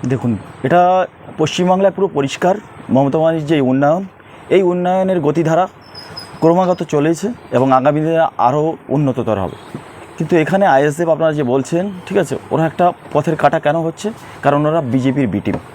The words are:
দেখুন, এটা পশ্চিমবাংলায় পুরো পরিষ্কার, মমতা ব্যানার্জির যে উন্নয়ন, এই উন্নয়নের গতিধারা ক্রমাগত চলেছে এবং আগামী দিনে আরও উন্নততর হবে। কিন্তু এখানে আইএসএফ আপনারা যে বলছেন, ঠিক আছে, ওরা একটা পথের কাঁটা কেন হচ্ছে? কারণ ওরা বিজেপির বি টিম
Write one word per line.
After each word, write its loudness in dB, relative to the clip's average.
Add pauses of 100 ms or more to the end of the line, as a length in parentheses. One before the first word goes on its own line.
দেখুন, 0 (260)
এটা 2 (320)
পশ্চিমবাংলায় 0
পুরো -2
পরিষ্কার, -2 (360)
মমতা 2
ব্যানার্জির 0
যে 2
উন্নয়ন, 0 (460)
এই 4
উন্নয়নের 0
গতিধারা 0 (720)
ক্রমাগত 2
চলেছে -2 (200)
এবং 2
আগামী 2
দিনে 0 (120)
আরও 0 (120)
উন্নততর 0
হবে। -4 (600)
কিন্তু 0
এখানে 2
আইএসএফ 2
আপনারা 2
যে -2
বলছেন, -2 (160)
ঠিক -2
আছে, -2 (140)
ওরা 0
একটা 0 (200)
পথের 0
কাঁটা 0
কেন 0
হচ্ছে? -4 (320)
কারণ 2
ওরা 0
বিজেপির 0
বি -2
টিম -4 (200)